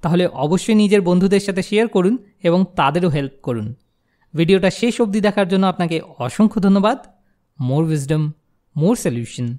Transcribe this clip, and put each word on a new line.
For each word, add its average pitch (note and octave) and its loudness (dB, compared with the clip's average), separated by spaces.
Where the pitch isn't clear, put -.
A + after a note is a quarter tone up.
তাহলে F3 0
অবশ্যই F3 0
নিজের G#3 4
বন্ধুদের F3+ 2
সাথে F#3+ -4
শেয়ার G#3+ 0
করুন G#3+ 0
এবং F3+ 2
তাদেরও E3 0
হেল্প C#3 -4
করুন। A2+ -6
ভিডিওটা F3+ 2
শেষ A#3 -2
অবধি G#3+ 0
দেখার G3 0
জন্য F#3+ 0
আপনাকে E3+ -2
অসংখ্য G#3 0
ধন্যবাদ। G3+ 2
More D#3+ 0
wisdom, D3+ -2
more F#3+ 0
solution A#2+ -6